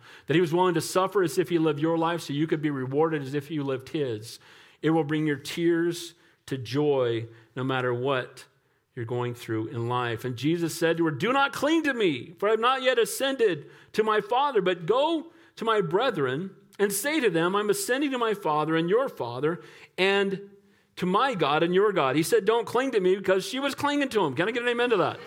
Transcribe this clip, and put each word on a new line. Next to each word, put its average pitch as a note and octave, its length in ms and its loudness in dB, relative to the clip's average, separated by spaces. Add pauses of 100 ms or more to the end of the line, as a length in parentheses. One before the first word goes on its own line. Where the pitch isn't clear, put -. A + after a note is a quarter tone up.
(260)
that C#3+ 80 0
he E3+ 60 6
was D#3+ 120 2
willing F3+ 220 4
to D#3+ 60 2
suffer F#3+ 420 2
as F3 160 0
if F3 100 2
he E3+ 100 2
lived D#3 200 2
your E3 180 0
life E3 260 0
so - 100 -8
you D3+ 160 -2
could D#3 140 0
be D3+ 80 0
rewarded C#3+ 520 0
as C3+ 120 -8
if D3 180 -4
you D3 100 -4
lived C3 280 -6
his, A#2 500 -6 (400)
it D#3 100 0
will D#3+ 140 2
bring D#3 220 -2
your D3 100 0
tears E3+ 760 -2 (320)
to C3+ 120 -6
joy B2 640 0 (300)
no B2+ 80 -6
matter B2+ 320 0
what B2+ 520 -4 (480)
you're A#2+ 100 -6
going A#2+ 300 -4
through A2 340 -6
in A#2 200 -6
life. A#2+ 360 -2
And B2+ 120 -6
Jesus D#3+ 380 -2
said E3 240 0
to E3+ 80 2
her, D#3 40 0
"Do D#3 220 -2
not C#4 200 2
cling D#4 320 0
to C#4 100 0
me, E3+ 440 -2
for G3+ 100 0
I - 40 4
have A3 80 2
not B3+ 220 0
yet B3+ 160 2
ascended A#3 680 0 (280)
to G#3+ 80 2
my G#3+ 180 2
Father, B3 400 0
but F3 240 -2
go C#4+ 480 0 (240)
to - 80 -8
my A3 160 2
brethren F3 680 0 (280)
and G3+ 140 2
say D4+ 280 0
to A3+ 100 4
them, E3+ 260 2
'I'm G#3 140 0
ascending C4 400 0
to C4 80 -2
my A3+ 160 0
Father D#3 420 0
and E3+ 140 0
your A#3+ 180 2
Father, C3+ 520 -4 (360)
and G3 440 0 (560)
to F3+ 100 -4
my A3+ 280 2
God D#3 280 2
and F3 120 0
your G3+ 180 4
God.'" C#3+ 240 2
He D#3+ 60 2
said, G3+ 220 2
"Don't A3+ 220 2
cling B3+ 240 0
to A3+ 100 2
me," F#3 160 2
because F#3+ 300 0
she B3+ 120 -6
was C4+ 160 -2
clinging C#4+ 360 0
to G3+ 140 2
him. C3+ 100 -2
Can E3+ 140 0
I - 20 -2
get A#3+ 120 -2
an A#3+ 60 0
amen A#3+ 220 0
to G#3 80 4
that? B2+ 280 0